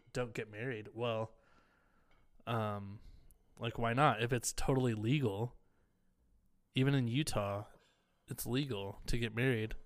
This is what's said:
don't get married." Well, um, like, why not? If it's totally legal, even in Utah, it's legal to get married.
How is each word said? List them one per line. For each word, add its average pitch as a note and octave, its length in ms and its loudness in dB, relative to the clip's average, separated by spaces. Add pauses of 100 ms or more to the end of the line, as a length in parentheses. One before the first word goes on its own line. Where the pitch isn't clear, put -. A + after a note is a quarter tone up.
(140)
don't B2 200 -2
get A2 180 -6
married." G#2+ 420 -6
Well, A2+ 380 -2 (1160)
um, G#2 520 -2 (600)
like, A#2 180 -4
why A#2 160 0
not? B2 300 4
If B2 100 0
it's - 200 -2
totally B2+ 400 2
legal, A2+ 640 0 (1160)
even C3+ 220 4
in B2+ 140 2
Utah, G#2 560 0 (640)
it's - 160 -8
legal A#2 640 -4
to A#2+ 100 2
get A#2 180 -2
married. A#2 400 0 (100)